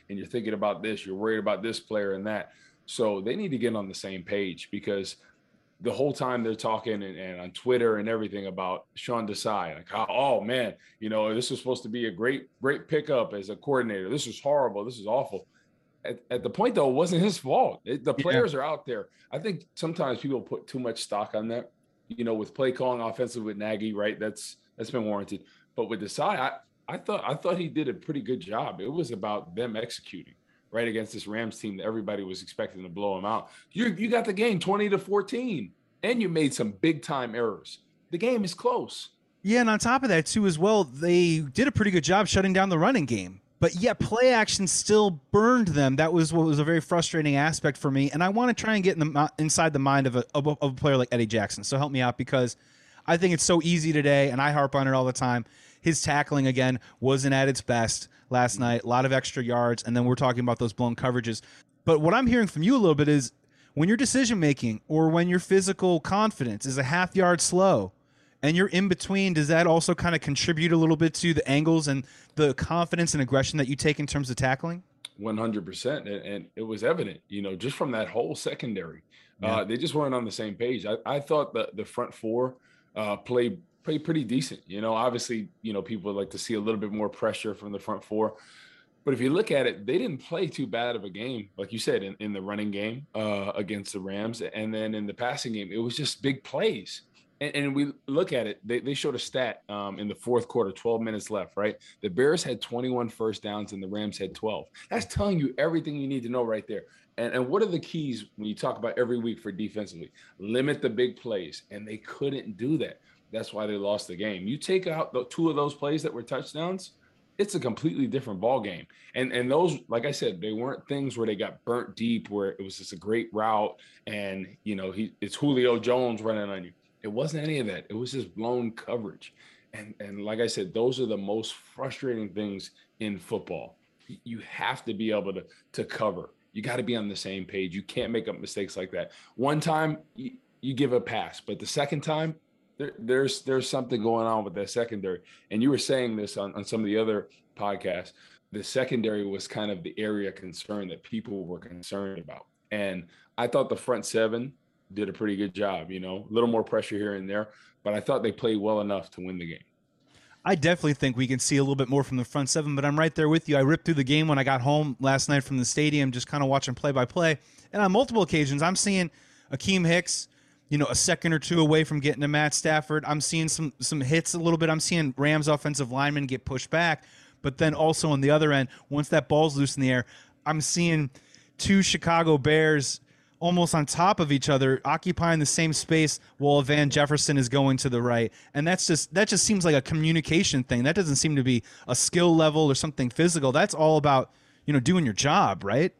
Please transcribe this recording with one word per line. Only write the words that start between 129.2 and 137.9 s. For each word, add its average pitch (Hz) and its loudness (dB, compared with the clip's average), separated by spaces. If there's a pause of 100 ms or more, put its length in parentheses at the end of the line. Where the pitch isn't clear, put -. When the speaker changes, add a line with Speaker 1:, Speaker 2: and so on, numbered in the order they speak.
Speaker 1:
And, 107 -16
and 101 -12
like 110 -6
I 117 2
said, 98 -6
those 123 0
are 127 0
the 107 -2
most 104 -4
frustrating 123 -8
things 98 -8 (260)
in 104 -6
football. 85 -8 (280)
Y-, - -18
you 117 -10
have 120 -6
to 117 -4
be 110 -2
able 98 -2
to, 92 -10 (260)
to 110 -6
cover. 95 -6 (220)
You 110 -8
gotta 120 -4
be 117 -2
on 107 -4
the 98 -8
same 95 -8
page. 95 -6
You 98 -6
can't 117 -6